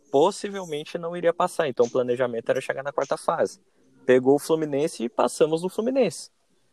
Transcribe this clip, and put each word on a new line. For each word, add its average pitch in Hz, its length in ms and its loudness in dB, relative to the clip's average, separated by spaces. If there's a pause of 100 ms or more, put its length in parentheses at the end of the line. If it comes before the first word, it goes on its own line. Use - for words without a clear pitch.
possivelmente 175 880 0
não 170 180 -8
iria 165 180 0
passar. 175 340 0
Então 123 180 2
o 120 60 0
planejamento 123 580 -2
era 135 120 0
chegar 135 200 -6
na 139 120 -8
quarta 139 240 -2
fase. 147 420 -2 (460)
Pegou 127 300 6
o 147 40 2
Fluminense 156 640 -2
e 233 60 -4
passamos 165 520 0
no 185 80 -4
Fluminense. 233 640 -2 (420)